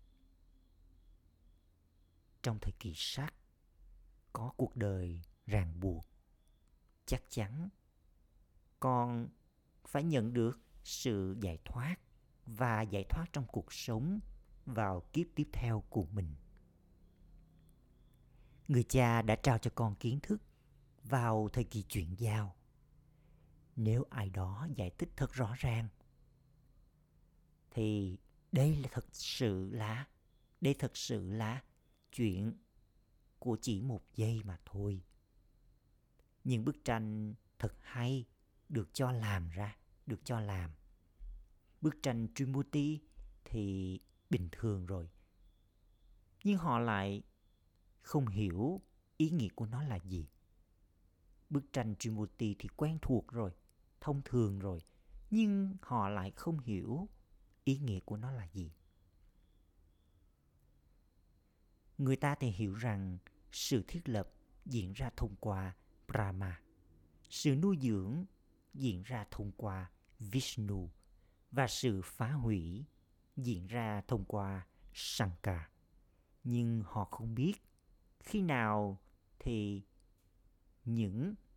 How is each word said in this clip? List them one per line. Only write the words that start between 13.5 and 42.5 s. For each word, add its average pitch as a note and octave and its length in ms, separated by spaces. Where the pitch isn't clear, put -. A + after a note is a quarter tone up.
sống C#3 460
vào G2+ 480
kiếp E3+ 220
tiếp D3 180
theo A2+ 360
của G2 160
mình. E2+ 300
Người B2 160
cha A#2 380
đã A2 140
trao A#2+ 220
cho A2+ 180
con G#2+ 200
kiến B2 240
thức G#3+ 220
vào A2 500
thời B2 100
kỳ G#2 200
chuyển F2+ 340
giao. G#2+ 380
Nếu A#2 340
ai G2 200
đó F#2+ 460
giải F#2+ 220
thích - 180
thật - 180
rõ A#2+ 240
ràng, A2+ 300
thì G#2 460
đây D3 240
là C3 160
thật - 200
sự G2 580
là, A2 380
đây F3 180
thật - 180
sự G2 320
là A2 340
chuyện G#2 420
của A#2 220
chỉ G2+ 200
một A#2 220
giây A2+ 280
mà F#2+ 220
thôi. G2+ 380
Những B2 220
bức D3 180
tranh G#2+ 500
thật A2 220
hay B2 440
được A#2 240
cho B2+ 180
làm G2+ 380
ra, G2+ 280
được G#2+ 180
cho A#2+ 160
làm. F#2+ 320
Bức D3+ 220
tranh A#2 320
Trimurti C#3+ 640